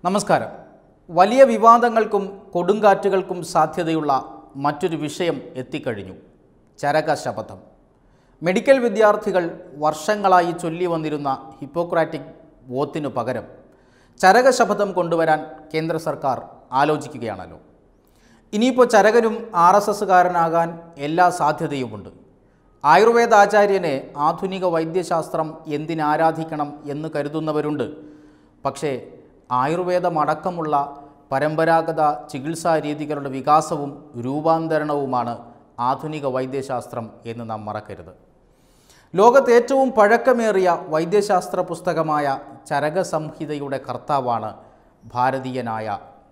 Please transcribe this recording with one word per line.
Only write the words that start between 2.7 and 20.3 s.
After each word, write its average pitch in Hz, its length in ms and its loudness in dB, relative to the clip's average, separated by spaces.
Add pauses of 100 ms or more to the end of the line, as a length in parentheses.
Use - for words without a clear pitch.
സാധ്യതയുള്ള 160 580 0 (540)
മറ്റൊരു 160 400 -2
വിഷയം 156 320 -4 (240)
എത്തിക്കഴിഞ്ഞു. 107 540 -8 (680)
ചരകശപഥം. 143 800 -4 (880)
മെഡിക്കൽ 233 400 4
വിദ്യാർത്ഥികൾ 202 580 2 (400)
വർഷങ്ങളായി 196 800 2
ചൊല്ലി 175 320 -4
വന്നിരുന്ന 147 380 -4 (280)
ഹിപ്പോക്രാറ്റിക് 165 720 -4 (500)
ഓത്തിനു 143 360 -4
പകരം 127 280 -6 (760)
ചരകശപഥം 208 680 4 (100)
കൊണ്ടുവരാൻ 165 420 0 (320)
കേന്ദ്ര 160 240 -2 (100)
സർക്കാർ 135 320 -4 (440)
ആലോചിക്കുകയാണല്ലോ. 117 760 -6 (960)
ഇനിയിപ്പോൾ 247 400 4
ചരകനും 220 420 4 (280)
ആർ 185 160 8
എസ് 202 140 -2
എസുകാരനാകാൻ 175 720 2 (400)